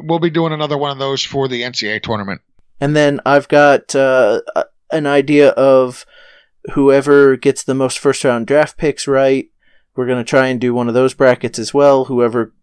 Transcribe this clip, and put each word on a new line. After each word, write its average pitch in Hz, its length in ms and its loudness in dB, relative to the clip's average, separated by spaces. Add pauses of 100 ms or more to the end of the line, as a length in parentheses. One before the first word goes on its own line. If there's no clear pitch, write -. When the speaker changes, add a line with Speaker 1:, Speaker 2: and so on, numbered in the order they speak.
Speaker 1:
we'll 165 180 -2
be 170 120 0
doing 165 220 -2
another 151 240 -4
one 143 140 -4
of 139 60 -12
those 139 260 -6
for 135 240 -4
the 123 160 -8
N 123 120 -10
C 107 120 -8
A 107 80 -6
A 110 40 -8
tournament. 101 420 -8 (400)
Speaker 2:
And 147 140 -2
then 147 320 0
I've 139 200 2
got, 147 480 2
uh, 131 460 2 (140)
a-, - 100 -2 (260)
an 151 140 -4
idea 143 440 2
of 131 540 2 (680)
whoever 139 640 4
gets 131 260 -2
the 131 120 -4
most 131 240 -4
first - 240 -2
round 120 240 -2
draft 147 280 0
picks - 320 -6
right, 135 440 0 (440)
we're 127 120 -4
gonna 123 160 -4
try 131 240 0
and 127 120 -4
do 123 140 0
one 120 140 -2
of 117 80 -4
those 127 180 2
brackets 123 460 0
as 110 120 -8
well. 139 340 4
Whoever 120 580 -2